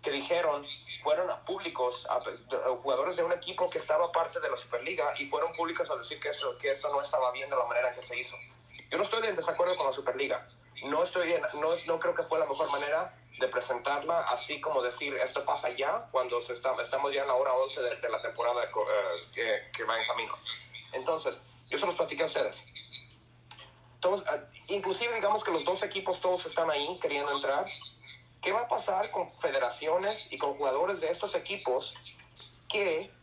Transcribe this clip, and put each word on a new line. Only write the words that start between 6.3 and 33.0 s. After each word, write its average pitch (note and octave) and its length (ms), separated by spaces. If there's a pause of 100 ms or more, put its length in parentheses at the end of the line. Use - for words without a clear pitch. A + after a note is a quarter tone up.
que C#3+ 140
esto D3 180
no C#3 120
estaba - 300
bien C3+ 180
de C#3 60
la B2+ 100
manera A#2+ 280
que B2+ 80
se B2 180
hizo. - 160 (560)
Yo E3 60
no G3+ 80
estoy A3+ 200
en G#3 120
desacuerdo E3 400
con - 80
la - 80
Superliga. - 520 (380)
No D3 180
estoy F3+ 300
en, - 100 (200)
no, D#3 80 (180)
no E3+ 120
creo F3 140
que E3+ 100
fue D#3 140
la D#3 80
mejor D#3 240
manera D3 480 (220)
de C3 80
presentarla, C#3+ 760
así - 360
como D#3 220
decir, D3+ 340
"Esto - 300
pasa - 240
ya", C#3 420
cuando D#3+ 300
se - 100
está, C3 300
estamos C3+ 320
ya C#3 80
en C#3 80
la - 60
hora C3 180
once B2+ 280
de, A#2+ 140
de A#2 140
la A2 120
temporada - 500
co-, C3+ 120
eh, - 500
que, A2 380
que A#2 140
va A2+ 120
en A2+ 80
camino. A2+ 280 (580)
Entonces, D#3 480 (300)
yo B2+ 80
se F#3+ 80
los - 100
platiqué D#3 280
a - 20
ustedes. - 400 (1400)
Todos, F#3+ 260
ah, - 160 (240)
inclusive, G3+ 480
digamos G#3 300
que - 60
los D#3 120
dos F#3+ 180
equipos F#3+ 380
todos F3+ 260
están D#3+ 240
ahí D#3+ 320
queriendo C#3+ 300
entrar. C#3 340 (760)
¿Qué F#3 100
va A3 120
a - 40
pasar G#3 440
con - 180
federaciones D#3+ 1040
y C#3+ 40
con C#3 200
jugadores D3+ 420
de D#3 100
estos G3 240
equipos - 600 (720)
que G3 420 (140)